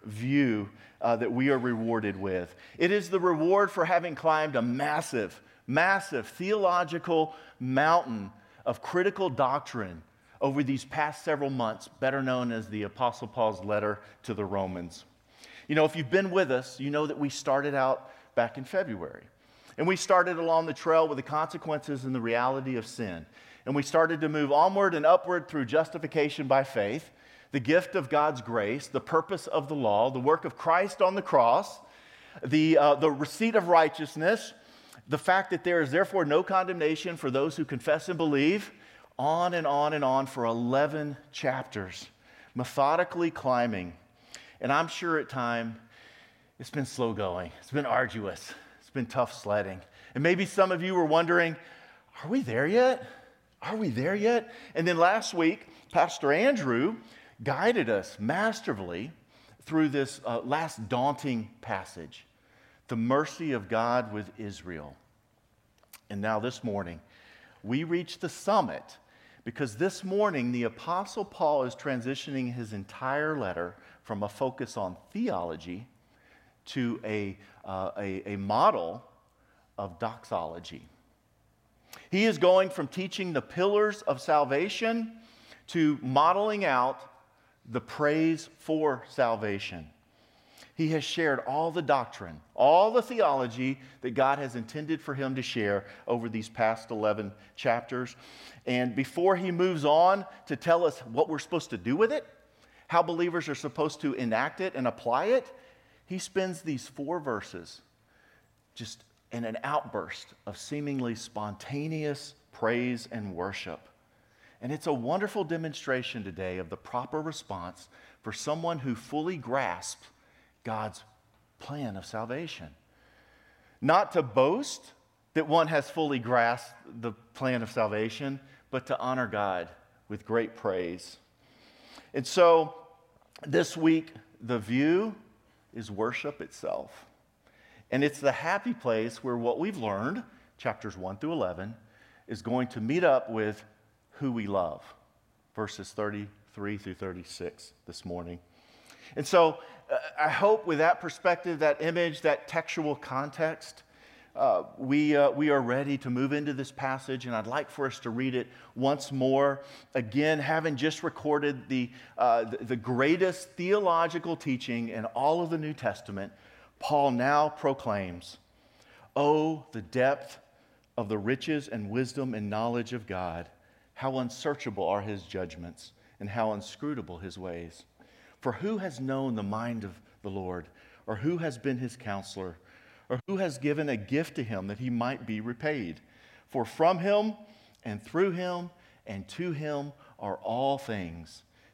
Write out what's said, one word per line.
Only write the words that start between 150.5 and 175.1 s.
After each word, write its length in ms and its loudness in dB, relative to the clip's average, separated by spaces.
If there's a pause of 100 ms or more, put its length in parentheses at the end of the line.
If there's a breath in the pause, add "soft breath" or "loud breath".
with 100 0
that 240 4
perspective, 580 0
that 220 4
image, 400 0
that 260 2
textual 480 -2
context, 840 -6 (540 soft breath)
uh, 280 4 (140)
we, 380 4
uh, 160 8
we 180 2
are 120 6
ready 360 0
to 140 -4
move 200 0
into 220 -2
this 180 -6
passage, 540 -6
and 100 -4
I'd 120 -2
like 240 -4
for 160 -2
us 140 -6
to 100 -6
read 240 -2
it 120 -2 (280 loud breath)
once 360 0
more. 520 2 (320 loud breath)
Again, 420 0
having 380 0
just 260 -2
recorded 640 -2
the, 220 -2 (300 loud breath)
uh, 240 6
the, 220 -6
the 100 -2
greatest 800 0
theological 840 2
teaching 540 -2
in 160 -6
all 360 2
of 80 -2
the 80 -2
New 160 -4
Testament, 580 -6 (460 loud breath)
Paul 340 2
now 380 4
proclaims, 880 -4 (800 soft breath)
"Oh, 560 2
the 100 -8
depth 560 0 (600 soft breath)
of 120 -4
the 80 0
riches 500 -2
and 220 -8
wisdom 460 -4
and 140 -4
knowledge 440 -2
of 140 -10
God! 420 -6 (460 soft breath)
How 240 -4
unsearchable 680 -4
are 140 0
his 220 -8